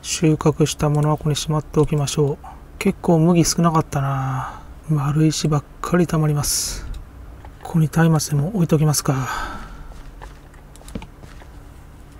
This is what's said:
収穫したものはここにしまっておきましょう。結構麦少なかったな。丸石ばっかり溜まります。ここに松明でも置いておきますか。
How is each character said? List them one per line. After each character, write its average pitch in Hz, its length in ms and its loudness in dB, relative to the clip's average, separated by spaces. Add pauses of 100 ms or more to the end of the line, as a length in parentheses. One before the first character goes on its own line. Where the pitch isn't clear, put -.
収 - 320 2
穫 151 320 2
し - 80 -4
た 151 160 0
も 147 120 2
の 151 80 2
は 151 60 2
こ - 80 -12
こ 151 60 0
に 139 60 0
し - 140 -6
ま 151 80 2
っ 147 60 -4
て - 160 0
お 143 60 4
き 156 100 0
ま 143 100 0
し - 120 -4
ょ 147 240 0
う。 - 40 -18 (320)
結 - 240 0
構 170 160 4
麦 165 260 6
少 - 180 0
な 170 100 4
か 160 80 2
っ - 40 -2
た 143 160 -4
な。 135 600 -4 (280)
丸 151 380 2
石 151 220 0
ば 151 100 2
っ - 60 -4 (160)
か - 160 0
り 175 100 4
溜 160 120 0
ま 156 100 2
り 151 60 0
ま 143 100 -2
す。 - 420 -4 (760)
こ - 100 -12
こ 165 80 2
に 151 80 4
松 160 460 2
明 143 60 4
で - 40 0
も 208 100 -4
置 170 100 2
い - 40 -2
て 160 80 4
お - 20 2
き 156 80 4
ま 147 80 4
す - 80 -2
か。 135 260 -2 (3000)